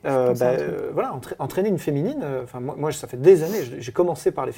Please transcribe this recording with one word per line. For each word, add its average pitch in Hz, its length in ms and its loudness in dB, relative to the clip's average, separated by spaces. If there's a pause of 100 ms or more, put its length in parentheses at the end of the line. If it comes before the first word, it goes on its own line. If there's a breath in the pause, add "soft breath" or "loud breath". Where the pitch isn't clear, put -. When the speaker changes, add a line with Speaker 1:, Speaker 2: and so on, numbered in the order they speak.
Speaker 1:
je 147 60 -4
Speaker 2:
euh, 127 200 4
Speaker 1:
pense 123 120 0
à 123 60 4
un 123 40 4
Speaker 2:
bah, 131 60 2
Speaker 1:
truc. 147 120 -2
Speaker 2:
euh, 92 240 -4
voilà, 214 200 -2
entra-, - 260 -10
entraîner 185 300 0
une 175 100 0
féminine, 175 440 -2
euh, 135 200 -4
enfin, 123 160 -12
moi, 135 180 -6
moi, 151 140 -2
ça 147 160 -10
fait 123 100 -12
des 160 260 8
années, 190 200 -2
j'ai, 120 180 -10
j'ai 120 100 -10
commencé 175 400 0
par 135 140 -4
les 127 120 -4